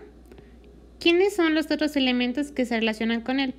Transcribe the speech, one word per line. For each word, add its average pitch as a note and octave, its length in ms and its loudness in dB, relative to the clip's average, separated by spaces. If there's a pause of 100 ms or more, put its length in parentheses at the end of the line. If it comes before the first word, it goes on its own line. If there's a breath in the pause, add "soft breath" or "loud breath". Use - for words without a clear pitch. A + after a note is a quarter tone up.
(1000 loud breath)
¿quiénes F4+ 340 4
son E4 200 2
los D#4 160 0
otros D4+ 260 0
elementos B3+ 560 0
que B3+ 140 -2
se A#3 120 -2
relacionan A3+ 440 -2
con B3+ 180 -2
él? C4+ 180 -4